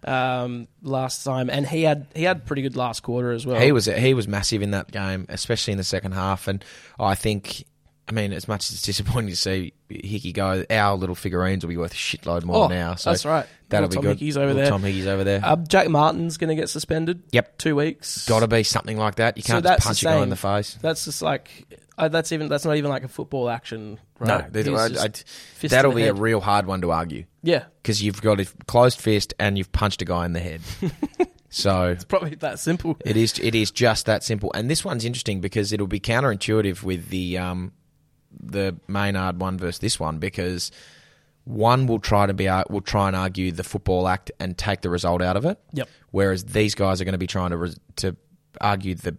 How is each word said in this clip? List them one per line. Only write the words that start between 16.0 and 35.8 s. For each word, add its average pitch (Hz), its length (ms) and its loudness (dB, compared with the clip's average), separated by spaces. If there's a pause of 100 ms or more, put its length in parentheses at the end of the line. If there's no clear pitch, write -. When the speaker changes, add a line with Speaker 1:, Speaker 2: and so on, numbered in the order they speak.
Speaker 2:
gonna 160 180 -2
get 156 160 -2
suspended. 165 520 -4 (100)
Speaker 1:
Yep. - 260 0
Speaker 2:
Two 160 180 0
weeks. - 520 -4
Speaker 1:
Gotta 113 200 4
be 113 160 4
something - 340 -2
like 107 180 0
that. 113 220 2
You 107 40 -12
Speaker 2:
So 117 120 2
Speaker 1:
can't 117 100 2
just 180 120 6
Speaker 2:
that's - 100 4
Speaker 1:
punch 107 160 0
Speaker 2:
the 165 60 2
Speaker 1:
a 160 40 4
guy 156 60 6
in - 60 4
Speaker 2:
same. 98 60 -2
Speaker 1:
the 95 60 -2
face. 101 440 -2
Speaker 2:
That's 160 240 -2
just 151 180 -8
like, - 540 -6 (220)
uh, 160 100 2
that's 160 240 0
even, 156 160 -4
that's 143 160 -2
not 151 120 2
even 143 140 0
like 131 140 -4
a 127 40 -10
football 123 420 -4
action, 110 480 -10 (220)
Speaker 1:
No, 110 160 2
Speaker 2:
right? 80 160 -6
Speaker 1:
there's, 110 160 0
Speaker 2:
He's 107 100 0
Speaker 1:
I, 113 100 2
Speaker 2:
just 64 160 -2
Speaker 1:
I, 107 40 0 (500)
Speaker 2:
fist 156 140 -2
Speaker 1:
that'll 135 180 8
Speaker 2:
in 120 60 2
the 113 60 2
Speaker 1:
be 110 60 4
a 101 60 2
Speaker 2:
head. 98 40 -4
Speaker 1:
real 110 220 2
hard 101 260 2
one 92 160 -2
to 85 100 2
argue. 82 320 -2 (180)
Speaker 2:
Yeah. 160 220 2 (200)
Speaker 1:
'Cause 98 160 0
you've 101 220 -2
got 104 180 4
a 92 60 0 (200)
closed 123 340 6
fist 104 380 2
and 101 200 2
you've 95 140 -4
punched - 280 0
a 90 60 -4
guy 87 180 0
in 87 80 -2
the 82 80 -2
head. 82 220 -8 (180)
Speaker 2:
<laughs> 180 100 0 (600)
Speaker 1:
So 92 380 2
Speaker 2:
It's 87 160 -2
probably 170 320 0
that 135 220 -6
simple. 165 460 -2
Speaker 1:
it 117 120 2
is, 113 220 2
it 113 160 0
is 107 160 2
just 113 360 2
that 107 160 2
simple. 101 320 -2
And 113 160 -2
this 160 140 0
one's 147 220 -4
interesting 117 340 -4
because 98 320 -2
it'll 101 140 0